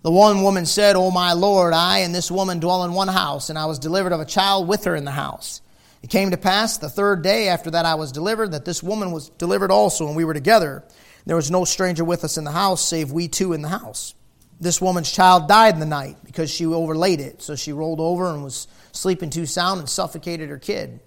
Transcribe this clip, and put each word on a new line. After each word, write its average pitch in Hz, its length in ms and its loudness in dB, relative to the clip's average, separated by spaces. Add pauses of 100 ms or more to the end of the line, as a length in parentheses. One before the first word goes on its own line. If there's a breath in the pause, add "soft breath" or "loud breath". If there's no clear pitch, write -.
The 165 100 -2
one 196 320 6
woman 190 220 2
said, 202 320 4
"O 185 140 2
my 180 240 2
lord, 180 400 4
I 180 240 4
and 175 160 -2
this 180 160 -4
woman 185 300 -2
dwell 180 240 0
in 175 100 -4
one 190 140 0
house, 160 420 -2
and 156 80 -8
I 156 80 -4
was 156 120 -4
delivered 175 340 0
of 165 80 -2
a 151 40 -6
child 196 420 0
with 208 180 0
her 175 120 0
in 143 80 -6
the 143 60 -8
house. - 500 -10 (420 soft breath)
It 123 60 -18
came 196 220 0
to 180 80 -2
pass 208 400 0
the 151 100 -8
third 202 320 0
day 202 280 2
after 170 240 -2
that 165 120 0
I 165 100 2
was 156 160 -6
delivered, 196 420 -4
that 151 120 -8
this 175 180 -6
woman 196 300 -4
was 156 160 -10
delivered 190 420 -2
also, 196 360 4
and 151 100 -4
we 165 80 0
were 160 100 -2
together. 151 480 2 (440 soft breath)
There 165 100 0
was 151 140 0
no 180 140 2
stranger 175 400 -2
with 170 180 -2
us 160 140 -6
in 160 80 -6
the 147 60 -8
house, 185 340 0
save 160 260 -4
we 165 180 -4
two 175 260 -2
in 151 80 -6
the 151 80 -8
house. 170 420 -10 (480)
This 170 180 -2
woman's 180 320 -2
child 185 380 6
died 214 240 8
in 160 80 -2
the 156 60 -4
night 143 360 -6
because 160 280 -6
she 165 160 -4
overlaid 165 520 0
it. 139 220 -10
So 147 160 -12
she 151 160 -8
rolled 156 260 -4
over 175 300 0
and 147 160 -6
was - 220 -10 (260 soft breath)
sleeping 180 380 -2
too 165 160 -4
sound 175 340 -2
and 139 80 -12
suffocated 165 640 -8
her 143 80 -12
kid." 123 480 -8